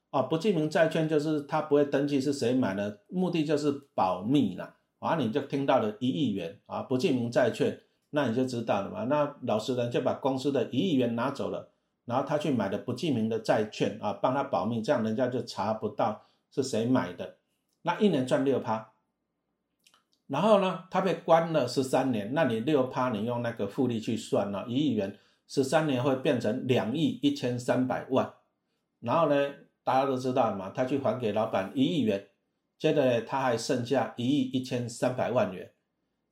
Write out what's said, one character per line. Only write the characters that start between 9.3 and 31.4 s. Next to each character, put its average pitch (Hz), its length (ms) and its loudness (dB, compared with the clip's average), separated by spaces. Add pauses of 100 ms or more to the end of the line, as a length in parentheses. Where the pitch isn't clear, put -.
老 110 140 0
实 123 180 -2
人 120 140 -2
就 143 120 0
把 123 120 0
公 135 240 -2
司 139 140 -2
的 123 200 0
一 120 60 -2
亿 175 180 2
元 117 200 2
拿 123 160 -2
走 98 180 -6
了， 87 220 -8 (320)
然 117 140 -4
后 143 100 0
他 156 100 -2
去 151 140 -2
买 110 160 0
的 101 100 -2
不 123 140 -6
记 165 180 -2
名 113 200 0
的 110 100 0
债 117 320 2
券 107 300 -2
啊， 104 100 -2
帮 127 220 0
他 139 100 -2
保 92 220 -2
密， 113 160 -2
这 147 100 -2
样 127 100 2
人 110 140 -2
家 127 120 0
就 123 160 -2
查 104 300 -4
不 110 140 -4
到 107 360 -2 (280)
是 143 100 0
谁 117 240 -2
买 98 280 -2
的。 92 240 -12 (460)
那 165 140 -2
一 208 120 4
年 131 180 0
赚 135 160 2
六 131 160 2
趴， 110 320 -6 (1400)
然 139 140 -4
后 208 180 6
呢， 185 320 -2
他 185 80 2
被 185 140 2
关 165 400 4
了 139 120 4
十 - 160 0
三 131 300 2
年， 107 220 -2
那 160 100 2
你 117 160 2
六 127 280 2
趴， 127 240 -2
你 104 120 -2
用 120 180 -2
那 117 100 -2
个 107 140 -4
复 123 220 0
利 113 140 0
去 113 160 -2
算 101 360 -2
啊， 95 140 -6
一 117 60 -4
亿 139 220 2
元， 98 220 -2 (300)
十 139 160 2
三 156 240 2
年 127 160 0
会 135 120 2
变 131 240 0
成 113 280 -2
两 120 280 2
亿 143 260 0
一 143 120 2
千 123 240 -4
三 127 300 0
百 85 220 -4
万。 123 240 0 (680)
然 127 200 0
后 156 100 4
呢， 143 240 2 (300)
大 127 180 2
家 139 40 2
都 135 100 0
知 127 180 -2
道 117 200 2
嘛， 98 160 -8
他 131 160 -2
去 135 140 -2
还 113 200 0
给 110 120 0
老 107 160 0